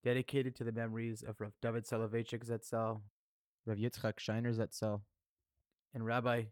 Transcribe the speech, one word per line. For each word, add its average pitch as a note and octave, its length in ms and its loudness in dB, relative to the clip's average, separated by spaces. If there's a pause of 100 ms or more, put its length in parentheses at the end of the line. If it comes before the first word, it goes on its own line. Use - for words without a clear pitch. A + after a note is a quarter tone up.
dedicated B2+ 540 2
to A#2+ 80 -2
the A#2 80 0
memories A2+ 520 -2
of G#2+ 140 -6
Rav G#2 220 -6
David A2+ 260 0
Soloveitchik A2+ 580 0
Zetzel, A2+ 560 0 (640)
Rav A2 120 0
Yitzchak A2 420 0
Shiner A#2 340 0
Zetzel, G#2+ 480 0 (920)
and A2+ 120 -4
Rabbi A#2+ 460 2